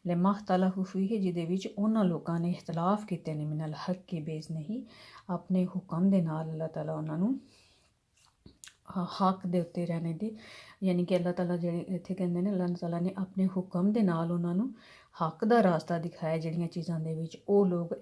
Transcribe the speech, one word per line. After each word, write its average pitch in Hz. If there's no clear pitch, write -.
لما 175
اختلفوا 185
فيه، 196
ਜਿਹਦੇ 175
ਵਿੱਚ 185
ਉਹਨਾਂ 220
ਲੋਕਾਂ 170
ਨੇ 170
ਇਖਤਲਾਫ 180
ਕੀਤੇ 160
ਨੇ, 151
من 156
الحق 180
کے 170
بإذنه, 160
ਆਪਣੇ 180
ਹੁਕਮ 180
ਦੇ 196
ਨਾਲ 160
ਅੱਲਾਹ 160
ਤਾਲਾ 156
ਉਹਨਾਂ 156
ਨੂੰ 240
ਹ-, 180
ਹੱਕ 190
ਦੇ 175
ਉੱਤੇ 175
ਰਹਿਣੇ 165
ਦੀ, 214
ਯਾਨੀ 180
ਕਿ 185
ਅੱਲਾਹ 175
ਤਾਲਾ 180
ਜਿਹੜੇ 170
ਇੱਥੇ 180
ਕਹਿੰਦੇ 175
ਨੇ, 196
ਅੱਲਾਹ 180
ਤਾਲਾ 170
ਨੇ 180
ਆਪਣੇ 190
ਹੁਕਮ 185
ਦੇ 220
ਨਾਲ 170
ਉਹਨਾਂ 170
ਨੂੰ 226
ਹੱਕ 160
ਦਾ 233
ਰਾਸਤਾ 170
ਦਿਖਾਇਆ, 165
ਜਿਹੜੀਆਂ 165
ਚੀਜ਼ਾਂ 170
ਦੇ 160
ਵਿੱਚ 160
ਉਹ 202
ਲੋਕ 170